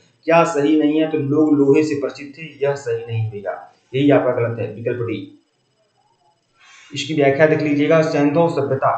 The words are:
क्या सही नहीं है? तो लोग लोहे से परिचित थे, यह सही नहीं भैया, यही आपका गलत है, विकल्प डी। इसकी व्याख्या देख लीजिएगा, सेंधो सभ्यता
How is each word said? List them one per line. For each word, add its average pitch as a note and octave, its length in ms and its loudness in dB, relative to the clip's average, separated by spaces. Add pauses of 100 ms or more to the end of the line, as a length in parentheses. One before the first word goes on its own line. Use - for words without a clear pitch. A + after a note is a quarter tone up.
(280)
क्या E3 220 4
सही D3+ 300 2
नहीं D3+ 200 2
है? D#3 120 0
तो D3+ 80 -2
लोग D3 360 2
लोहे C#3 280 4
से D3 140 -4
परिचित C#3+ 400 -10
थे, D#3+ 120 -16 (120)
यह C#3+ 160 0
सही A2+ 280 -6
नहीं A2 260 -4
भैया, G2 300 -10 (320)
यही C#3+ 180 2
आपका B2 220 2
गलत A#2 260 -4
है, G#2+ 140 -6
विकल्प A2+ 340 -6
डी। - 220 -10 (1600)
इसकी C#3 220 -8
व्याख्या C#3+ 340 4
देख D#3 140 2
लीजिएगा, D3+ 420 2
सेंधो D3+ 480 2
सभ्यता B2+ 460 -2